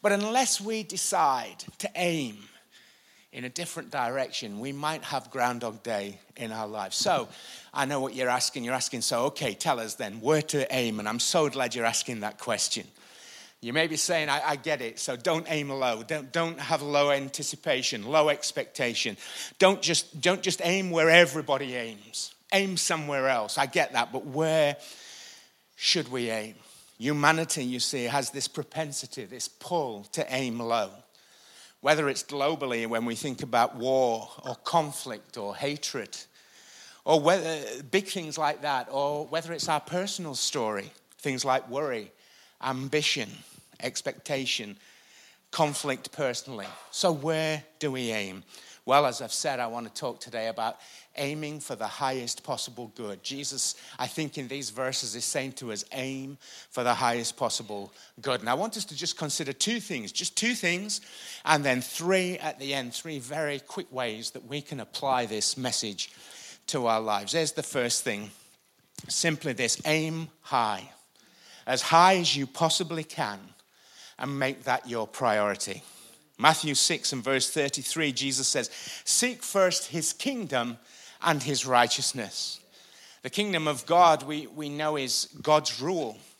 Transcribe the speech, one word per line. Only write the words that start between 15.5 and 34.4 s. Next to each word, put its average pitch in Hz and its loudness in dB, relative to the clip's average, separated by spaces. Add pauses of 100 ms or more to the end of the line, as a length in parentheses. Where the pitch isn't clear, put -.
low. 127 0
Don't, 143 -6
don't 165 -2
have 143 0
low 143 4
anticipation, 135 -2
low 151 6
expectation. 123 -2 (420)
Don't 196 8
just, 156 0
don't 185 4
just - 0
aim 185 2
where 165 6
everybody 143 6
aims. 113 -8 (180)
Aim 196 4
somewhere 147 2
else." 117 2
I 139 4
get 139 2
that, 120 2
but 131 -4
where 151 4 (1000)
should 131 0
we 120 -2
aim? 110 -4 (420)
Humanity, 151 2
you 123 -2
see, 123 -2
has 127 0
this - -6
propensity, 143 -8
this 113 -10
pull 123 -4
to - -2
aim 127 -2
low. 117 2 (880)
Whether 147 4
it's 131 -2
globally 139 0
when 113 0
we 117 -2
think 127 -4
about 120 2
war 120 2 (180)